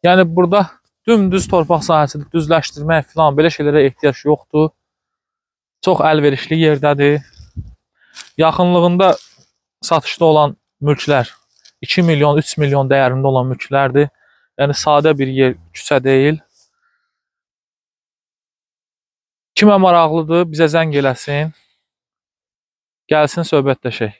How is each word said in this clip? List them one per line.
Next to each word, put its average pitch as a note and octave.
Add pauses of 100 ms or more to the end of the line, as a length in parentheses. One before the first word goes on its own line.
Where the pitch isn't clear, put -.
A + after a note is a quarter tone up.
Yəni, F3+
burada F3+ (420)
dümdüz F#3+
torpaq E3
sahəsini D3+
düzləşdirmək D#3
filan, D#3
belə D#3+
şeylərə D3
ehtiyac C3
yoxdur. D3+ (1120)
Çox F#3
əlverişli D3+
yerdədir. D3 (1120)
Yaxınlığında F3 (720)
satışda -
olan D3+ (260)
mülklər C#3+ (500)
iki -
milyon, D3+
üç -
milyon C#3
dəyərində C3+
olan B2+
mülklərdir. C#3 (500)
Yəni, C#3+
sadə D3+
bir C3+
yer, C3 (200)
küçə -
deyil. C3+ (3250)
Kimə G#3
maraqlıdır, E3+
bizə D#3
zəng D#3+
eləsin. C#3+ (1600)
Gəlsin, D#3
söhbətləşək. B2+